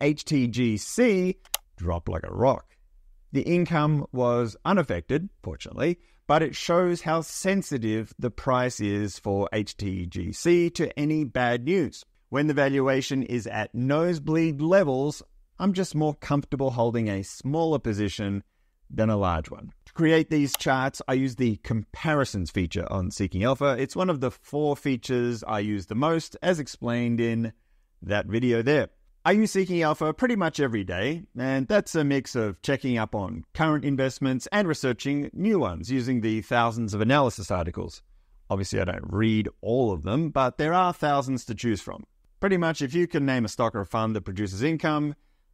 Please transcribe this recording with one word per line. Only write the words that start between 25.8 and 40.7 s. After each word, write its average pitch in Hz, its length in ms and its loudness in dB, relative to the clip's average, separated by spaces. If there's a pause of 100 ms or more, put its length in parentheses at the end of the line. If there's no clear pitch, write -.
the 107 100 -8
most, 156 460 0
as 170 180 0
explained 120 640 -2
in 117 320 0 (480)
that 98 240 -2
video 117 360 2
there. 135 280 2 (360)
I 180 80 6
use 214 180 4
Seeking 185 320 0
Alpha 156 300 0
pretty 240 240 0
much 160 240 0
every 113 240 0
day, 107 380 -2 (140)
and 135 300 -2
that's 202 260 2
a 156 120 2
mix 139 300 0
of 107 260 -2
checking 131 360 0
up 110 160 -2
on 95 300 -6 (100)
current 156 300 2
investments 131 680 0
and 208 140 2
researching 143 680 -2
new 196 260 2
ones 87 320 -2
using 127 300 0
the 110 200 0
thousands 117 520 0
of 104 80 -2
analysis 120 500 2
articles. 90 500 -4 (480)
Obviously, 101 300 0
I 92 60 2
don't 92 180 -6
read 107 460 2 (120)
all 117 300 0
of 82 120 -4
them, 135 260 0
but 131 280 0
there 156 160 0